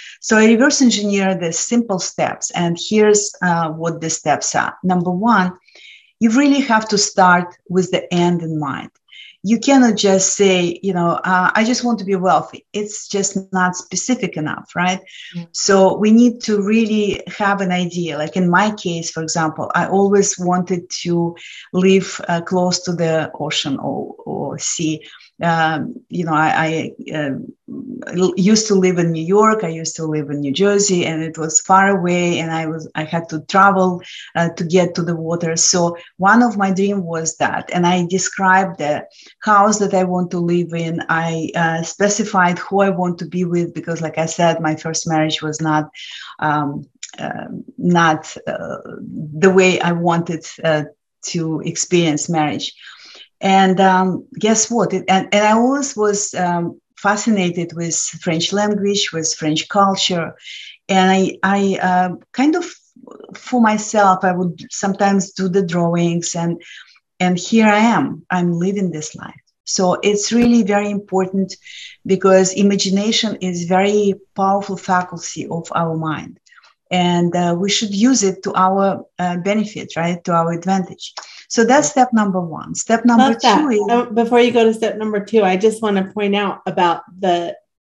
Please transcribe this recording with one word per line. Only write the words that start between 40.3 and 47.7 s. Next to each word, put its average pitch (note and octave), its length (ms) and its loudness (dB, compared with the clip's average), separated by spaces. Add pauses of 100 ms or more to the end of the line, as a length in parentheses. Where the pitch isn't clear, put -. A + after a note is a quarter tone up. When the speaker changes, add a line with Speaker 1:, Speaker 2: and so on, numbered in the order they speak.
Speaker 1:
to F3+ 80 -4
live E3+ 340 0
in. E3 380 -6
I, E3 440 -4
uh, E3 280 -2
specified F#3+ 760 0
who G3 220 -2
I G3 80 2
want F3 300 -2
to F3 80 -10
be F3+ 180 -4
with, E3+ 300 -2
because, E3 260 -8
like D#3 160 -8
I D#3+ 80 -2
said, E3 380 0
my D#3 120 0
first D#3+ 320 -8
marriage D#3 360 0
was D3+ 180 -4
not, D#3 300 0 (480)
um, D3 480 -2 (320)
uh, - 300 -10 (280)